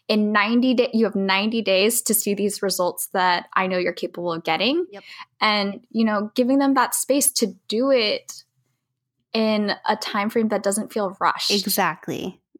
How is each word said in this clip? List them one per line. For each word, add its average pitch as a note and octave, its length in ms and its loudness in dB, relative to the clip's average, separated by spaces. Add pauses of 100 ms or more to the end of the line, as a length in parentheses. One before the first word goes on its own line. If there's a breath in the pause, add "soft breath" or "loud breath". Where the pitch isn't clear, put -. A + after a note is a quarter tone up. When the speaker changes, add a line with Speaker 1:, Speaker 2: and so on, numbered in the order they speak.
Speaker 1:
in G#3+ 240 2
ninety A#3 440 4
da-, A#3 180 2
you A3 120 4
have G3+ 100 0
ninety G3+ 480 0
days G3 400 2
to A3 100 0
see G3+ 220 0
these G3+ 260 -2
results F3+ 520 -2
that F3+ 420 2
I F#3+ 100 0
know F#3 140 -2
you're F3+ 140 -2
capable F3 380 -6
of E3 120 -6
getting." A3+ 480 0
Speaker 2:
Yep. G3 120 -18 (380 loud breath)
Speaker 1:
And, G#3 480 0
you A3+ 160 0
know, G#3+ 300 0
giving B3+ 240 2
them C#4 160 2
that B3 180 0
space - 380 0
to G3 240 -2 (120)
do B3 220 0
it - 540 0 (920)
in G#3+ 400 0 (140)
a G#3+ 80 2
time G#3+ 340 -4
frame A3+ 200 0
that G#3 140 -2
doesn't G3 300 -2
feel G3 260 -4
rushed. - 320 -2
Speaker 2:
Exactly. F#3 880 -2 (200)